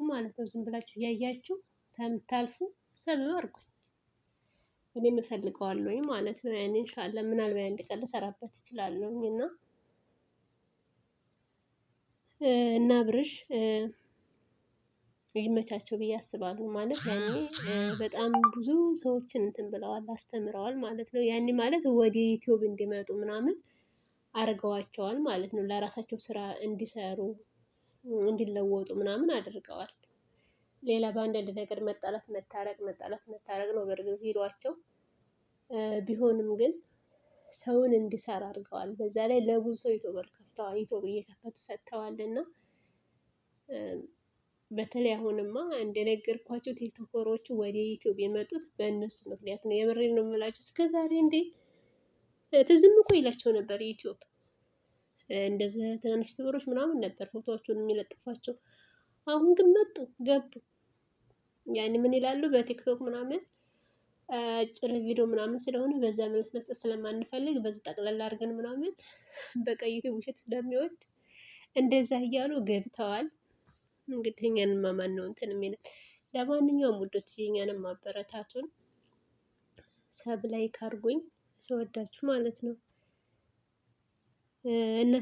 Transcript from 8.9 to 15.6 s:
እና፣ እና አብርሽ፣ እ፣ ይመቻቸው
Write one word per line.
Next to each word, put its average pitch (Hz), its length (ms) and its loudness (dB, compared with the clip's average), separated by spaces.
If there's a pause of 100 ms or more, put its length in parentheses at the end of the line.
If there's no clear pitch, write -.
እና፣ 220 160 -2 (3250)
እና 233 240 6
አብርሽ፣ 240 360 2 (160)
እ፣ 247 120 -2 (1700)
ይመቻቸው 220 600 -2